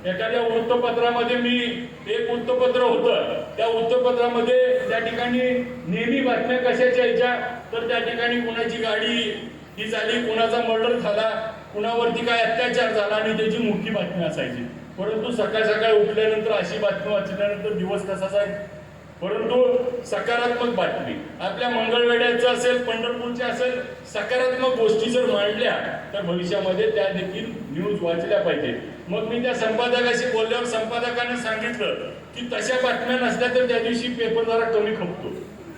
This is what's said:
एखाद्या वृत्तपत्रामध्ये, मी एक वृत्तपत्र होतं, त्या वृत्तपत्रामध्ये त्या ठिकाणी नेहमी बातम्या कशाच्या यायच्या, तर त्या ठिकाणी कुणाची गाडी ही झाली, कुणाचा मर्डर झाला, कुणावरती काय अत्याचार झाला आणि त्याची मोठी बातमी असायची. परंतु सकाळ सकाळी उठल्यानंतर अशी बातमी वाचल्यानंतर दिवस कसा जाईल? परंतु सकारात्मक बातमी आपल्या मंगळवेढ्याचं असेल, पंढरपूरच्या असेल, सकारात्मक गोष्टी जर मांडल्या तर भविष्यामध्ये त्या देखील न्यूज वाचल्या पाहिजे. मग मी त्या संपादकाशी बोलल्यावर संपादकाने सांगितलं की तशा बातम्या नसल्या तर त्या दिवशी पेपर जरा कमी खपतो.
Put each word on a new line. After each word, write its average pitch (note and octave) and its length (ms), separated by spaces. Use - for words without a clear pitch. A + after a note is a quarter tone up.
एखाद्या A3 360
वृत्तपत्रामध्ये, A#3 960
मी A#3+ 500
एक A#3 220
वृत्तपत्र B3 520
होतं, - 520
त्या A3+ 100
वृत्तपत्रामध्ये A#3+ 920
त्या A3+ 100
ठिकाणी A#3+ 400
नेहमी A#3 340
बातम्या B3 380
कशाच्या B3 460
यायच्या, B3 300
तर A3+ 160
त्या B3 140
ठिकाणी A#3 400
कुणाची A3+ 420
गाडी A3 320
ही G#3+ 100
झाली, A3+ 400
कुणाचा A3+ 400
मर्डर A3+ 320
झाला, G#3+ 300
कुणावरती A#3 520
काय A#3 180
अत्याचार A#3 480
झाला G#3 240
आणि G#3+ 220
त्याची A3 220
मोठी G#3+ 300
बातमी F3+ 360
असायची. B2 420
परंतु A3 340
सकाळ G#3+ 300
सकाळी G#3+ 360
उठल्यानंतर A3 540
अशी G3 260
बातमी G3+ 340
वाचल्यानंतर G3+ 600
दिवस G3+ 340
कसा F#3+ 200
जाईल? G3 240
परंतु G#3+ 340
सकारात्मक A#3+ 720
बातमी E3+ 380
आपल्या G3+ 280
मंगळवेढ्याचं A#3+ 800
असेल, B3 360
पंढरपूरच्या A#3+ 640
असेल, B3 320
सकारात्मक B3+ 640
गोष्टी A3+ 320
जर B3 140
मांडल्या G#3 480
तर G3+ 80
भविष्यामध्ये F3+ 680
त्या D3 220
देखील F#3+ 320
न्यूज F3+ 300
वाचल्या E3+ 400
पाहिजे. D#3+ 320
मग A3 220
मी A#3+ 140
त्या B3+ 120
संपादकाशी A#3+ 760
बोलल्यावर A3+ 360
संपादकाने A#3+ 720
सांगितलं A3 560
की A#3+ 180
तशा A#3 300
बातम्या A#3+ 360
नसल्या A#3+ 360
तर B3+ 120
त्या A3+ 120
दिवशी A#3+ 400
पेपर A3+ 240
जरा A3+ 280
कमी G#3+ 240
खपतो. - 380